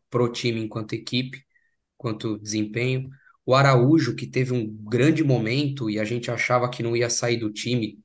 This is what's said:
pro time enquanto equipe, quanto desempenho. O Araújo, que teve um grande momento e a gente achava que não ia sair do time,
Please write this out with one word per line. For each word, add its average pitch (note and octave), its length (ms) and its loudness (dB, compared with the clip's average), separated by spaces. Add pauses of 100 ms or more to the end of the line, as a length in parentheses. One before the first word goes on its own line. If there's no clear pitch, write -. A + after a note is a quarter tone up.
pro A#2+ 220 0
time A#2 300 -4
enquanto A2 320 -8
equipe, B2+ 500 -6 (540)
quanto G#2+ 420 -6
desempenho. A2 720 -4 (360)
O B2 100 4
Araújo, C#3 600 6
que - 120 -8
teve B2+ 260 -2
um A#2 140 -2
grande A#2+ 560 2
momento C3 680 0
e G#2 100 -2
a G#2+ 60 -2
gente A#2+ 260 -4
achava A#2+ 380 0
que A#2+ 140 -6
não A#2 120 0
ia A#2 140 0
sair A#2+ 280 0
do G#2+ 140 -4
time, A2+ 540 -4